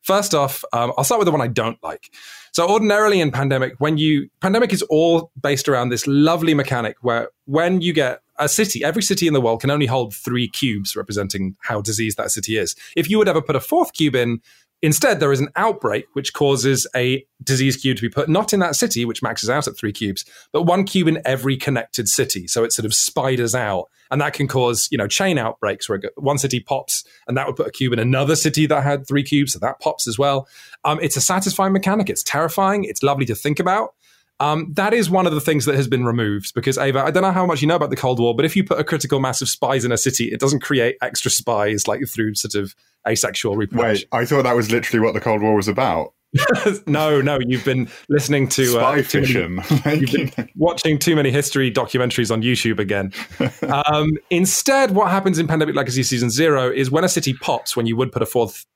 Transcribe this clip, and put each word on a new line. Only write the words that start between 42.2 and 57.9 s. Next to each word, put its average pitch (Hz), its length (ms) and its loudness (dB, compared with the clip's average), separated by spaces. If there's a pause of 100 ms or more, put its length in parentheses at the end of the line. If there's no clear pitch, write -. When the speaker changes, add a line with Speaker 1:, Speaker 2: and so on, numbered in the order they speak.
Speaker 1:
sort - 200 -6
of 98 200 -4 (320)
asexual 104 500 -2
reproduction. 107 560 0
Speaker 2:
Wait, 117 80 0
I 123 40 0
thought 139 180 2
that 123 120 2
was 110 160 0
literally 117 320 2
what 110 120 2
the 107 40 -2
Cold 107 220 0
War 110 140 2
was 101 120 0
about. 92 460 -2 (200)
Speaker 1:
<laughs> 208 520 0
No, 151 360 2
no, 143 180 0
you've 123 260 -2
been 127 240 0 (200)
listening 139 400 2
to, 123 300 2
uh, 135 220 2
Speaker 2:
Spy - 0 -
Speaker 1:
too - 200 0
many, 92 400 -2
Speaker 2:
fiction. 151 380 0
<laughs> - 0 -
Speaker 1:
you've 127 360 -2
been 120 200 -6
watching 160 440 0
too 165 160 2
many 143 160 4
history 135 400 0
documentaries 123 600 0
on 110 120 0
YouTube 113 360 0
again. 98 340 -2 (260)
Speaker 2:
<laughs> 143 520 -2
Speaker 1:
Um, 151 260 2 (120)
instead, 208 640 2
what 196 180 4
happens 190 300 2
in 165 80 0
Pandemic 156 280 0
Legacy 127 280 0
Season 123 260 0
Zero 135 420 2
is 131 200 0
when 156 120 2
a 180 60 2
city 143 240 0
pops, - 420 -4
when 117 100 0
you 113 120 0